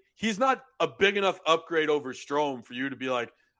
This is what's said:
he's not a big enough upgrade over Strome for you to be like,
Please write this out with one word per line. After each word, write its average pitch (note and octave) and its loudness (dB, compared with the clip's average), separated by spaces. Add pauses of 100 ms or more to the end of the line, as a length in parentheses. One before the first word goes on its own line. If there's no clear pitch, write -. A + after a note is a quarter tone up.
(140)
he's G#3 -4
not C4 2 (160)
a E3 4
big G3 2
enough G3 0
upgrade E3 2
over C3+ 0
Strome C#3+ -4
for B2 -20
you C3 -4
to B2+ -10
be B2+ -6
like, A#2+ -2 (280)